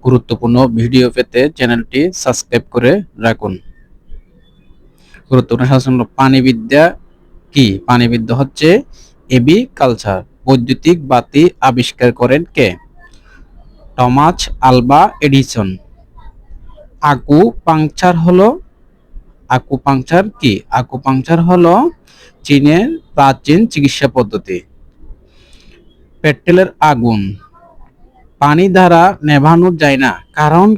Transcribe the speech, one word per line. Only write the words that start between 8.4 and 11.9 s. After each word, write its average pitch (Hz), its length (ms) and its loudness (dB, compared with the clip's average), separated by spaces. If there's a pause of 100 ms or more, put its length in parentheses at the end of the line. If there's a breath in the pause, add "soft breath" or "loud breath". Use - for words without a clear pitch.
এবি 127 260 2 (180)
কালচার। 110 460 -4 (240)
বৈদ্যুতিক 135 520 0 (120)
বাতি 135 340 0 (180)
আবিষ্কার 123 520 -2